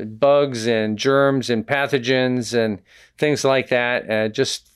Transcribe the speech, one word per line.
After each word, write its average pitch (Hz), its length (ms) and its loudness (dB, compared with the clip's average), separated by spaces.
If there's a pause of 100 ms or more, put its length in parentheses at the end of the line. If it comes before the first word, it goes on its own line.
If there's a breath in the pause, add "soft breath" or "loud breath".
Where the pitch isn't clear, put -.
bugs 127 640 0
and 107 320 0
germs 135 520 2
and 110 160 -2
pathogens 127 880 0
and 110 260 0 (380 soft breath)
things 151 260 0
like 135 240 2
that, 120 420 -2
uh, 110 180 0
just - 480 -4